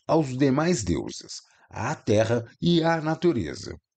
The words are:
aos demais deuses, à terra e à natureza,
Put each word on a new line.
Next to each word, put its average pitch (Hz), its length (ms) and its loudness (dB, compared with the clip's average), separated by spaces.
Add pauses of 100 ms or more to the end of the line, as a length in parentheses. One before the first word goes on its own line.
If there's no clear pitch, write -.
aos 131 300 0
demais 143 460 2
deuses, 64 540 -4 (340)
à 127 240 -6
terra 113 500 0 (160)
e 170 220 4
à 165 180 0
natureza, 143 720 -2 (220)